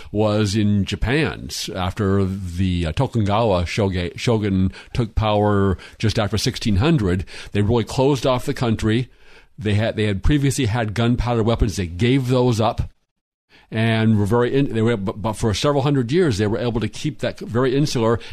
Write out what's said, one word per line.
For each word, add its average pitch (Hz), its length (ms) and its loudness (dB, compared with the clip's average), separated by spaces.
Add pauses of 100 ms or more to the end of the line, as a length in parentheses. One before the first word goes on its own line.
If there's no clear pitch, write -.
(120)
was 104 420 0
in 104 300 2
Japan 98 640 -2
s-, - 200 -10
after 95 560 0
the, 90 640 -2
uh, 78 60 -2
Tokugawa 104 720 0
shoga-, 90 540 -2
shogun 98 540 0 (200)
took 117 220 -2
power 104 640 2 (200)
just 107 200 0
after 104 180 0
sixteen 104 400 -2
hundred. 101 480 2 (280)
They 101 100 0
really 110 220 2
closed 139 420 0
off 127 200 0
the 143 80 -2
country. 113 560 0 (480)
They 104 160 -2
had, 107 220 0
they 107 80 0
had 101 180 -2
previously 139 440 2
had 107 260 -2
gunpowder 117 500 0
weapons. 113 340 0
They 95 100 -4
gave 120 420 0
those 123 320 2
up, 113 300 -2 (840)
and 110 480 2
were 104 60 2
very 120 280 2
in-, 139 180 2
they 110 100 0
were, 117 140 2
but, 98 240 -6
but 110 120 -2
for 110 200 0
several 143 300 0
hundred 135 300 0
years 156 260 2
they 107 80 2
were 104 120 -2
able 117 220 -2
to 110 80 -2
keep - 300 -6
that - 220 -6
very 127 360 0
insular 120 440 0 (120)